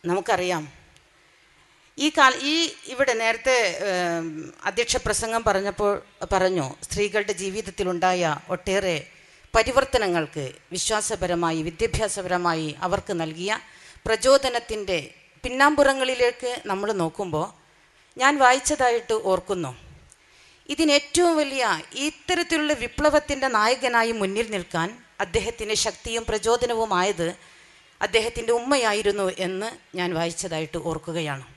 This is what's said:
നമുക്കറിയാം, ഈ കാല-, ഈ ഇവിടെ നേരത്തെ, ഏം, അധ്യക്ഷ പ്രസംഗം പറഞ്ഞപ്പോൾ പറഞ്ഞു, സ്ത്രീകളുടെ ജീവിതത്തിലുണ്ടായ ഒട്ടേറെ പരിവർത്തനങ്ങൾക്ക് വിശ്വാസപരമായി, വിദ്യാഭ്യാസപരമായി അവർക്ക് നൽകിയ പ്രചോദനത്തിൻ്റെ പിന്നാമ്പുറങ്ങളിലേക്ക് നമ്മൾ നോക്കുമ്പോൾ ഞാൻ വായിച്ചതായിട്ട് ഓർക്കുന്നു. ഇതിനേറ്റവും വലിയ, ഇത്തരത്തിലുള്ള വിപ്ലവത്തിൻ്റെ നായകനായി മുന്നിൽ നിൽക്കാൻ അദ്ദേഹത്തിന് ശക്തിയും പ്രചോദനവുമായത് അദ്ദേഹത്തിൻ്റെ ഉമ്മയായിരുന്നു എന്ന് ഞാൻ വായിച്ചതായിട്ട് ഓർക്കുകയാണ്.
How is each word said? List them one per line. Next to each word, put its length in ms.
നമുക്കറിയാം, 540
ഈ 100
കാല-, 220
ഈ 20
ഇവിടെ 200
നേരത്തെ, 340
ഏം, 400
അധ്യക്ഷ 260
പ്രസംഗം 420
പറഞ്ഞപ്പോൾ 440
പറഞ്ഞു, 340
സ്ത്രീകളുടെ 560
ജീവിതത്തിലുണ്ടായ 920
ഒട്ടേറെ 420
പരിവർത്തനങ്ങൾക്ക് 960
വിശ്വാസപരമായി, 840
വിദ്യാഭ്യാസപരമായി 1000
അവർക്ക് 340
നൽകിയ 300
പ്രചോദനത്തിൻ്റെ 920
പിന്നാമ്പുറങ്ങളിലേക്ക് 1080
നമ്മൾ 200
നോക്കുമ്പോൾ 440
ഞാൻ 200
വായിച്ചതായിട്ട് 720
ഓർക്കുന്നു. 400
ഇതിനേറ്റവും 680
വലിയ, 240
ഇത്തരത്തിലുള്ള 680
വിപ്ലവത്തിൻ്റെ 720
നായകനായി 680
മുന്നിൽ 320
നിൽക്കാൻ 340
അദ്ദേഹത്തിന് 600
ശക്തിയും 460
പ്രചോദനവുമായത് 1000
അദ്ദേഹത്തിൻ്റെ 540
ഉമ്മയായിരുന്നു 680
എന്ന് 220
ഞാൻ 200
വായിച്ചതായിട്ട് 640
ഓർക്കുകയാണ്. 560